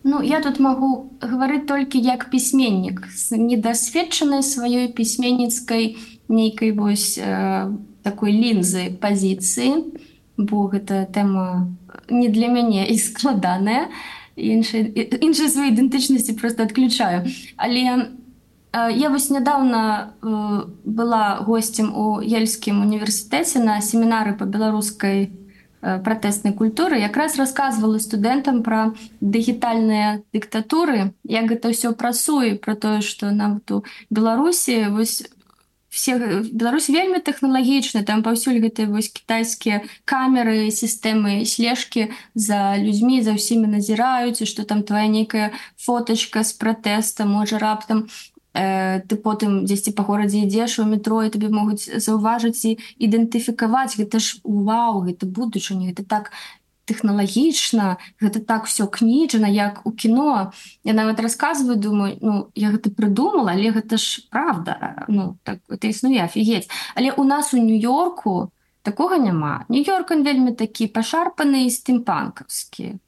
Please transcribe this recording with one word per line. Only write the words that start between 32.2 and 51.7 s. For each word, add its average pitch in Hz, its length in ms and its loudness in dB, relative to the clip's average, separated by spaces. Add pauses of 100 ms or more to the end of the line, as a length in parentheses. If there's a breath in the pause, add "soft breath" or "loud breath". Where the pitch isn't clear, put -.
пра 214 200 -4
тое, 214 260 0
што 208 300 -4
нават 208 400 -2
у 202 120 -2 (280 loud breath)
Беларусі 226 800 2
вось 220 320 -2 (640)
все, 233 540 -2 (100)
Беларусь 240 360 0
вельмі 370 300 2
тэхналагічна, 262 840 0
там 214 180 2
паўсюль 226 380 2
гэтыя 220 320 0
вось 208 160 0
кітайскія 226 760 -2 (220 loud breath)
камеры, 240 640 2
сістэмы 214 800 0
слежкі 233 640 -2 (220 loud breath)
за 202 420 0
людзьмі, 214 460 2
за 214 120 2
ўсімі 226 320 2
назіраюць, 233 760 0
і 214 40 -2
што - 220 -6
там 208 140 0
твая 208 260 0
нейкая 214 420 0 (300 loud breath)
фотачка 226 640 -2
з - 80 -4
пратэста 220 720 -2
можа 208 340 0
раптам, 214 480 0 (480 loud breath)
э, 190 540 0
ты 220 80 0
потым 208 480 0
дзесьці 202 320 -2
па 202 80 0
горадзе 208 400 0
ідзеш 226 340 0
у 220 60 2
метро, 220 400 0
і 214 80 -2
табе 214 160 -2
могуць 208 400 0